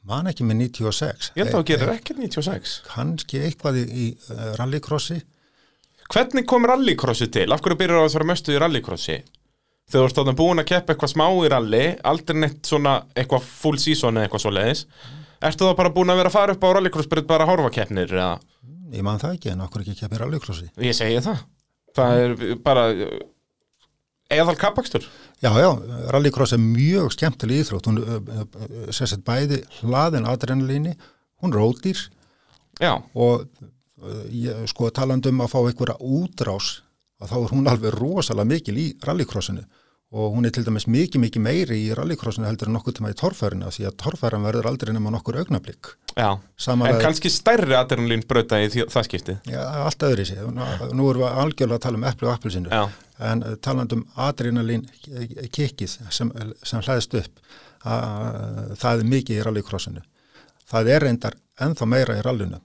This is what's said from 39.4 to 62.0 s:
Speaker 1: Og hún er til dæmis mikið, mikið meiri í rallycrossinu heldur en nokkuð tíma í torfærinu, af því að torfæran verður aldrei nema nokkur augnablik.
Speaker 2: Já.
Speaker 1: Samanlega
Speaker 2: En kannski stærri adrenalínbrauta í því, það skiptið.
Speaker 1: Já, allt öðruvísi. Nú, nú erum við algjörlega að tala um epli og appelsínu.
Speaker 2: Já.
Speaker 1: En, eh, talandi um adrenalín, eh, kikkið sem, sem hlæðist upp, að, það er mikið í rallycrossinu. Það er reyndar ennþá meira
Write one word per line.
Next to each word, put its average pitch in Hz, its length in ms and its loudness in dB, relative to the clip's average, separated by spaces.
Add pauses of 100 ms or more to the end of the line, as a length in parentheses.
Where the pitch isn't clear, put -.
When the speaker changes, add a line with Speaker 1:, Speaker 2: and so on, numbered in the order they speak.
Speaker 1:
Og 107 260 -2
hún 120 100 4
er 110 80 0
til 120 80 -2
dæmis 107 240 -2
mikið, 139 320 2
mikið 113 240 2
meiri 127 400 0
í 110 80 -2
rallycrossinu 113 560 -4
heldur 104 220 -4
en 113 80 0
nokkuð 120 180 -4
tíma 107 160 -4
í 101 80 -6
torfærinu, 98 480 -2
af 95 80 -8
því 98 140 -6
að - 80 -12
torfæran 110 480 -2
verður 110 240 -2
aldrei 117 260 -4
nema 104 160 -2
nokkur - 240 -6
augnablik. - 540 -4 (260)
Speaker 2:
Já. 110 140 2 (260)
Speaker 1:
Samanlega 123 400 2
Speaker 2:
En 113 80 4
kannski 156 260 0
stærri 196 460 4
adrenalínbrauta 117 880 2
í 107 80 0
því, 113 160 0
það 117 160 0
skiptið. 98 380 -6 (100)
Speaker 1:
Já, 127 80 -6 (240)
allt 156 240 -2
öðruvísi. 98 320 0
Nú, 120 300 -8 (240)
nú 135 180 4
erum 127 140 2
við 127 160 0
algjörlega 139 340 0
að 117 80 -4
tala 117 160 -2
um 127 80 -2
epli 120 220 -2
og 120 80 0
appelsínu. 90 340 -6
Speaker 2:
Já. 107 140 2 (340)
Speaker 1:
En, 113 240 -2
eh, 110 160 -8
talandi 127 400 -2
um 113 60 -10 (100)
adrenalín, 120 720 -2 (240)
eh, 123 160 -10 (220)
kikkið - 480 -6 (120)
sem, 117 220 -2 (320)
sem 117 160 -4
hlæðist 120 400 -2
upp, - 240 -10 (400)
að, 107 960 -6
það 117 240 2
er 117 80 2
mikið 123 300 0
í - 20 -4
rallycrossinu. 101 600 -6 (680)
Það 113 160 2
er 151 160 6
reyndar 120 320 0 (240)
ennþá 143 260 -2
meira 120 300 2